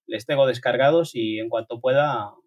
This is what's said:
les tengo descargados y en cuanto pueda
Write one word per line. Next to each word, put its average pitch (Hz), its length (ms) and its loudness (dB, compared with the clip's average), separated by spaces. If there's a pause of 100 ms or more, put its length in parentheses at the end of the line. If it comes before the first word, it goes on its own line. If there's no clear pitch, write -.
les 110 220 -8
tengo 139 180 2
descargados 131 720 2
y 110 240 -4
en 113 100 -6
cuanto 117 300 -6
pueda 127 540 0 (140)